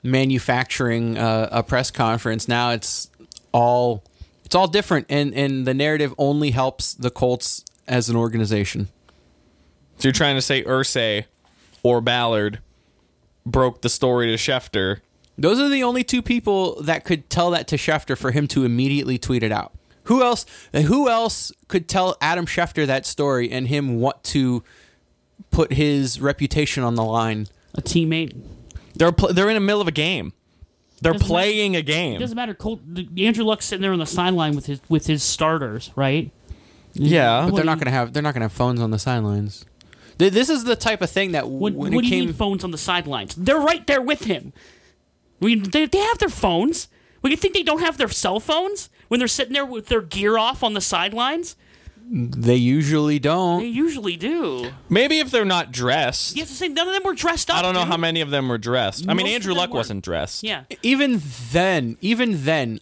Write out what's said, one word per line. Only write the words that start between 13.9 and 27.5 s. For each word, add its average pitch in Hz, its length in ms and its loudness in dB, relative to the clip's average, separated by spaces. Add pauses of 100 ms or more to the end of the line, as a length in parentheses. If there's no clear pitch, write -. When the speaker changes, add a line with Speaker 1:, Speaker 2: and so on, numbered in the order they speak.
Speaker 2:
story 123 380 2
to 113 80 0
Schefter? 104 640 -2 (360)
Speaker 1:
Those 190 240 4
are 285 80 2
the 269 140 2
only 247 220 0
two 247 180 0
people 196 600 0
that 156 220 -2
could 160 240 -2
tell 175 220 2
that 170 180 -2
to 151 80 0
Schefter 147 400 0
for 135 140 -2
him 143 180 0
to 135 160 2
immediately 127 540 0
tweet 123 240 -2
it 107 100 0
out. - 200 -4 (320)
Who 254 180 4
else, 240 240 2 (260)
who 220 360 4
else 226 440 0 (160)
could 175 200 -2
tell 185 320 0
Adam 170 260 0
Schefter 165 400 -2
that 135 200 -2
story 131 440 0
and 127 180 -4
him 135 320 0
want 135 240 -2
to 127 380 0 (880)
put 156 240 2
his 139 460 2
reputation 139 600 0
on 120 120 0
the 113 100 0
line? 110 440 0 (260)